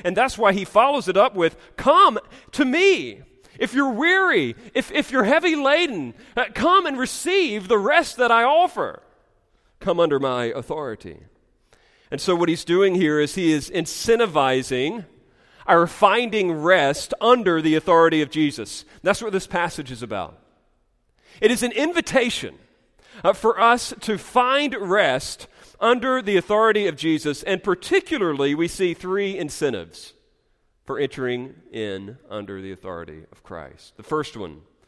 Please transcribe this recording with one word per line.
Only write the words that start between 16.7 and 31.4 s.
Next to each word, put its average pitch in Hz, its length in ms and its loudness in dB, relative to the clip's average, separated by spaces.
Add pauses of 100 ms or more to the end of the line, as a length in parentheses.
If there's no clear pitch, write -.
under 208 420 2
the 156 140 2
authority 165 460 4
of 143 80 -4
Jesus. 147 560 -4 (160)
That's 196 220 -2
what 214 80 -8
this 190 160 -4
passage 165 440 -6
is 117 120 -12
about. 95 340 -10 (1000)
It 220 120 4
is 247 120 0
an 240 80 -2
invitation, 254 880 -2 (640)
uh, 180 80 4
for 214 300 0
us 240 400 2
to 214 160 -4
find 262 580 0
rest 180 720 0 (320)
under 247 420 2
the 202 140 0
authority 208 520 2
of 156 100 -4
Jesus, 151 460 -2
and 190 200 -4
particularly 180 920 0
we 165 120 0
see 175 260 -2
three 196 440 -4
incentives 131 760 -6 (720)
for 131 140 -8
entering 131 560 -6 (160)